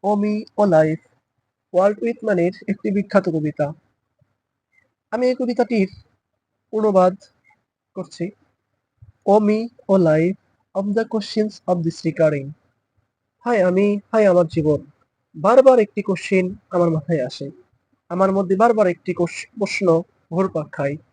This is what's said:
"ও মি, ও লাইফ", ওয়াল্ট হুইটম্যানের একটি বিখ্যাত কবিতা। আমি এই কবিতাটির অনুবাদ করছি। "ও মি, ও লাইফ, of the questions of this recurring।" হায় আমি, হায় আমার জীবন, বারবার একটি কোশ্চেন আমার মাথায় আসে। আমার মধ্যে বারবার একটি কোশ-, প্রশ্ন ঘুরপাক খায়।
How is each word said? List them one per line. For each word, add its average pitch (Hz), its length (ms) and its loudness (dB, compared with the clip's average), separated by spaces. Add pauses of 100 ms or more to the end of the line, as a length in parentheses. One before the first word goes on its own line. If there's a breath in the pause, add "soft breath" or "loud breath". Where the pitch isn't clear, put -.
"ও 202 100 0
মি, 208 180 -2 (240)
ও 208 80 2
লাইফ", 156 340 2 (720)
ওয়াল্ট 202 260 2
হুইটম্যানের 208 540 -2 (140)
একটি 202 240 -4
বিখ্যাত 196 380 0
কবিতা। 151 380 -4 (1500)
আমি 240 140 -4
এই 254 80 0
কবিতাটির 233 540 -2 (840)
অনুবাদ 190 400 2 (840)
করছি। 175 300 -10 (1000)
"ও 202 140 4
মি, 214 200 0 (300)
ও 196 80 4
লাইফ, 165 360 2 (420)
of 196 100 -4 (120)
the 226 160 -2
questions 214 400 -4 (140)
of 180 160 0
this 165 140 -4 (100)
recurring।" 151 400 -2 (1000)
হায় 233 180 0
আমি, 185 240 2 (240)
হায় 214 220 4
আমার 175 140 4
জীবন, 151 320 0 (560)
বারবার 254 440 6
একটি 208 220 -2
কোশ্চেন 190 440 -2 (240)
আমার 175 200 0
মাথায় 156 360 -2
আসে। 139 220 -12 (640)
আমার 190 200 0
মধ্যে 190 240 -2
বারবার 214 320 2
একটি 175 260 -4
কোশ-, - 340 -6 (100)
প্রশ্ন 196 300 -4 (440)
ঘুরপাক 185 400 -4
খায়। 143 240 -4 (180)